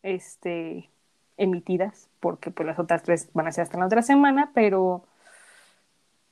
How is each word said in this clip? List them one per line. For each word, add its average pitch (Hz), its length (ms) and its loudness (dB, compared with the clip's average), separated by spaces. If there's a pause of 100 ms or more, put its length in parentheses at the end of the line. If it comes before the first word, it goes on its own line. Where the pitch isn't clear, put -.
este, 170 880 -8 (460)
emitidas, 185 720 -2 (120)
porque, 170 300 -4
pues, 165 160 -6
las 160 120 -6
otras 165 240 -2
tres 170 320 -2
van 160 140 -2
a 160 40 -6
ser 170 100 -4
hasta 170 160 -6
la 180 80 0
otra 220 160 2
semana, 277 520 4
pero 190 500 2 (1300)